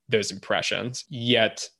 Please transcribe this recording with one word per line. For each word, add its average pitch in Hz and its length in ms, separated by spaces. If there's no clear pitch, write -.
those 107 240
impressions. 98 800
Yet 117 600